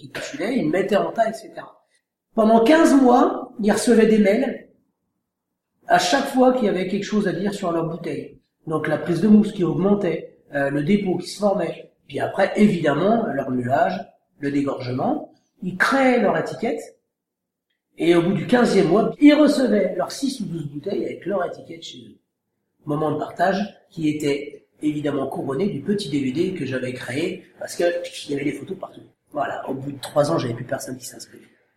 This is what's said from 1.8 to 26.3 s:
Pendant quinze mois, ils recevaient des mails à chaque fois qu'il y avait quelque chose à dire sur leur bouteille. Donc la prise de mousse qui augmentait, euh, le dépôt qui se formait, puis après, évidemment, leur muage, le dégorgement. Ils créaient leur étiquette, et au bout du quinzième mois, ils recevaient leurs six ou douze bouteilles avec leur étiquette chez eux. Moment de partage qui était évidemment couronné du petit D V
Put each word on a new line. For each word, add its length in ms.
Pendant 300
quinze 360
mois, 640
ils 100
recevaient 360
des 100
mails 520
à 120
chaque 260
fois 280
qu'il 120
y 40
avait 180
quelque 160
chose 240
à 60
dire 200
sur 180
leur 160
bouteille. 520
Donc 220
la 100
prise 240
de 60
mousse 240
qui 120
augmentait, 760
euh, 160
le 120
dépôt 340
qui 100
se 120
formait, 520
puis 120
après, 360
évidemment, 720
leur 240
muage, 480
le 120
dégorgement. 840
Ils 160
créaient 420
leur 180
étiquette, 440
et 180
au 80
bout 100
du 140
quinzième 400
mois, 320
ils 140
recevaient 640
leurs 160
six 300
ou 40
douze 220
bouteilles 380
avec 200
leur 200
étiquette 380
chez 160
eux. 180
Moment 260
de 60
partage 600
qui 180
était 560
évidemment 460
couronné 400
du 140
petit 280
D 120
V 100